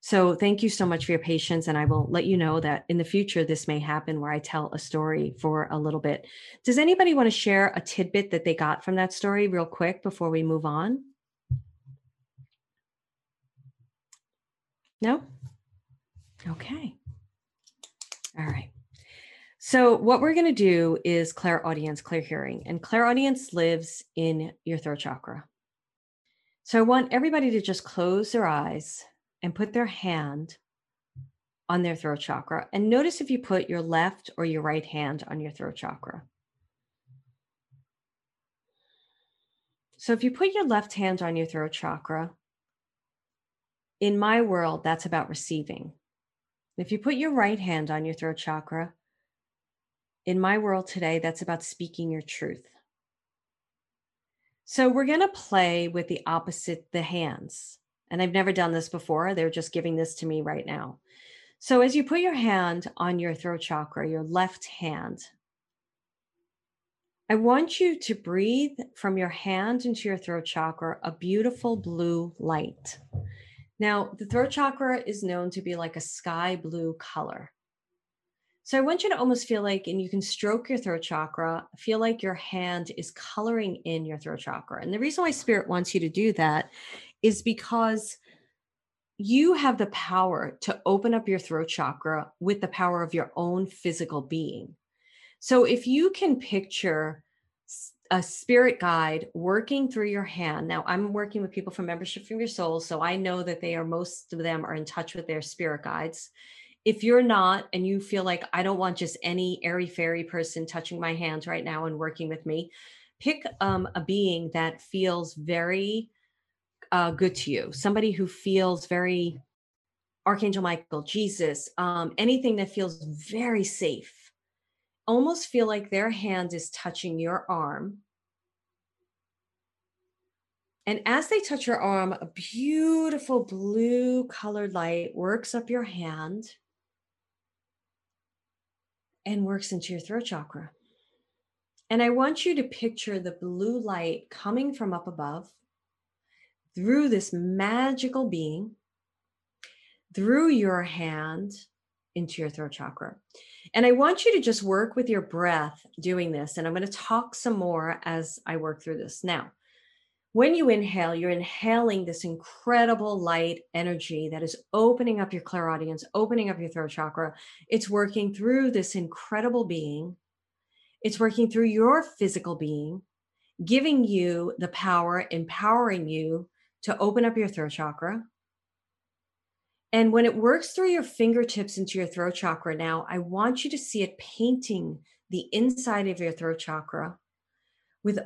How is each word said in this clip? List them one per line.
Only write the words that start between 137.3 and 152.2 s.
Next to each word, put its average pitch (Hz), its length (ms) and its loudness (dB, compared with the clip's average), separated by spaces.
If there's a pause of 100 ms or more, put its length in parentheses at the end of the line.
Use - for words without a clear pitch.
and 208 180 0
works 196 280 -2
into 180 200 -6
your 170 80 -6
throat 220 240 -6
chakra. 156 460 -10 (1200)
And 226 120 4
I 240 80 4
want 269 360 2
you 349 100 2
to 277 60 2
picture 226 560 -6
the 180 140 -6
blue 185 460 -4
light 180 520 -4
coming 262 420 -2
from 214 200 -4
up 175 140 -4
above 156 460 -8 (1200)
through 254 340 4
this 208 240 2
magical 240 960 0
being, 170 480 -6 (1400)
through 254 340 6
your 196 340 4
hand 160 680 -6 (640)
into 165 260 -6